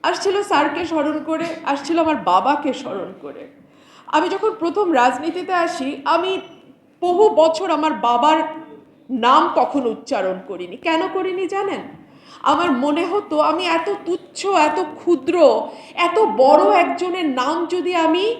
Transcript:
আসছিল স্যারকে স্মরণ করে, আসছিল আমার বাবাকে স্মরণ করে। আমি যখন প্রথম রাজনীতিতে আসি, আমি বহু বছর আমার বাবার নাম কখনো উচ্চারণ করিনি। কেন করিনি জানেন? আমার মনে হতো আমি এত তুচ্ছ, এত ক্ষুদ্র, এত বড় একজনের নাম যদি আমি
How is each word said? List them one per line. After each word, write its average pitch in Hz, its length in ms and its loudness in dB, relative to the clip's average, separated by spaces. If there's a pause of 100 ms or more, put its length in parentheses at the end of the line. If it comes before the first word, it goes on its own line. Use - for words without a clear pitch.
আসছিল 381 400 0
স্যারকে 349 420 0
স্মরণ 311 380 -2
করে, 320 220 -4 (200)
আসছিল 285 340 -2
আমার 320 160 2
বাবাকে 277 580 2
স্মরণ 190 480 -8
করে। - 260 -16 (600)
আমি 320 220 0
যখন 392 300 0
প্রথম 339 340 0
রাজনীতিতে 311 600 0
আসি, 294 520 -4
আমি 359 360 0 (600)
বহু 359 280 4
বছর 320 420 2
আমার 302 220 0
বাবার 240 480 2 (680)
নাম 262 440 4
কখনো 254 340 0
উচ্চারণ 190 580 -4
করিনি। 180 300 -12
কেন 330 360 0
করিনি 370 340 -2
জানেন? 392 340 -4 (600)
আমার 302 280 2
মনে 294 340 0
হতো 359 340 -2
আমি 311 260 0
এত 330 240 0 (160)
তুচ্ছ, - 400 -8
এত 311 340 2
ক্ষুদ্র, 330 840 2 (340)
এত 339 240 0
বড় 311 600 6
একজনের 349 460 -2
নাম 285 400 -2
যদি 359 300 -4
আমি 349 440 0